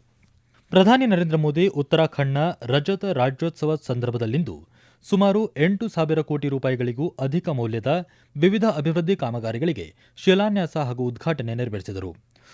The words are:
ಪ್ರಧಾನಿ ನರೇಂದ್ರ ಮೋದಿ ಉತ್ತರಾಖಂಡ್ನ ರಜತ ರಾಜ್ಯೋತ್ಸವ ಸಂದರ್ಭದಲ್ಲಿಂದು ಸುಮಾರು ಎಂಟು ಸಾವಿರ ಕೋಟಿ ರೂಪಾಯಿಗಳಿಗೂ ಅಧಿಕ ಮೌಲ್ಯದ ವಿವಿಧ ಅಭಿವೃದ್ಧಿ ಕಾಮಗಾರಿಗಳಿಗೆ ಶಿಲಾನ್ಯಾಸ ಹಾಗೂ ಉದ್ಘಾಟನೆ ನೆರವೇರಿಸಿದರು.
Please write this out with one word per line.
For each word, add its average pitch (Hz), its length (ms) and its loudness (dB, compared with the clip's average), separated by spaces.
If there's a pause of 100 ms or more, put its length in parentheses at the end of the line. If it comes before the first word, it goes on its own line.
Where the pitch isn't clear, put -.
(720)
ಪ್ರಧಾನಿ 226 360 6
ನರೇಂದ್ರ 170 300 2
ಮೋದಿ 151 300 2
ಉತ್ತರಾಖಂಡ್ನ 143 720 0 (240)
ರಜತ 147 420 0
ರಾಜ್ಯೋತ್ಸವ 151 720 -2
ಸಂದರ್ಭದಲ್ಲಿಂದು 120 920 -4 (340)
ಸುಮಾರು 202 540 2
ಎಂಟು 196 320 0
ಸಾವಿರ 160 320 0
ಕೋಟಿ 147 280 -2
ರೂಪಾಯಿಗಳಿಗೂ 131 600 -2
ಅಧಿಕ 139 400 -4
ಮೌಲ್ಯದ 127 600 -2 (280)
ವಿವಿಧ 190 280 4
ಅಭಿವೃದ್ಧಿ 165 520 0
ಕಾಮಗಾರಿಗಳಿಗೆ 117 800 -4 (220)
ಶಿಲಾನ್ಯಾಸ 196 600 2
ಹಾಗೂ 127 280 -2
ಉದ್ಘಾಟನೆ 123 500 -4
ನೆರವೇರಿಸಿದರು. 101 600 -6 (380)